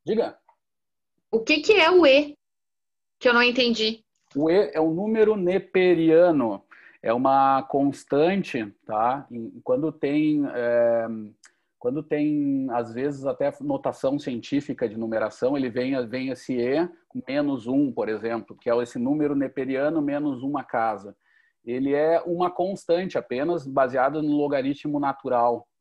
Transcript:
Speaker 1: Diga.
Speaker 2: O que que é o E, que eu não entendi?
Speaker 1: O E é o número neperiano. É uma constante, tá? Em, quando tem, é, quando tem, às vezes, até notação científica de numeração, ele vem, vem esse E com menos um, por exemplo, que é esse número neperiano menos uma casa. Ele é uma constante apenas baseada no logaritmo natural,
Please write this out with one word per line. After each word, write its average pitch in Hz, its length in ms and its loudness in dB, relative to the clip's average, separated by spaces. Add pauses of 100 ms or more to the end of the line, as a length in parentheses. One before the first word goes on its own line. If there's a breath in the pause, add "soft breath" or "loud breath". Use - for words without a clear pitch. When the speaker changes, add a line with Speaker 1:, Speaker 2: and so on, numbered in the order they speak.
Speaker 1:
Diga. 220 320 -2 (920)
Speaker 2:
O 226 120 0
que 302 180 2
que 403 140 4
é 349 180 4
o 349 160 8
E, 294 280 4 (840)
que 247 100 2
eu 233 60 6
não 240 80 6
entendi? 233 600 0 (320)
Speaker 1:
O 156 140 2
E 190 240 2
é 156 60 -2
o 160 100 2
número 214 460 2
neperiano. 170 1300 2 (400 loud breath)
É 113 100 0
uma 135 500 4
constante, 139 1120 -2 (100)
tá? 120 440 -2
Em, 117 340 -14
quando 143 280 -2
tem, 151 560 0
é, 117 600 0 (720 soft breath)
quando 135 260 -4
tem, 147 680 0
às 117 200 -4
vezes, 135 340 -6
até 139 360 -2
notação 135 580 -4
científica 127 720 -4
de 107 80 -14
numeração, 113 580 -2
ele 131 140 -2
vem, 127 380 -2
vem 131 220 -6
esse 127 280 -6
E 143 320 0 (180)
com - 200 -10
menos 139 400 -4
um, 135 240 0
por 107 160 -4
exemplo, 110 480 -6
que - 140 -6
é 120 140 2
esse 120 160 -8
número 143 340 0
neperiano 139 640 -2
menos 143 440 -4
uma 139 200 -4
casa. 104 520 -4 (500)
Ele 135 280 -2
é 160 280 2
uma 175 300 -2
constante 180 680 -2
apenas 143 480 -4
baseada 135 560 0
no 147 120 0
logaritmo 143 640 -2
natural, 123 680 0 (140)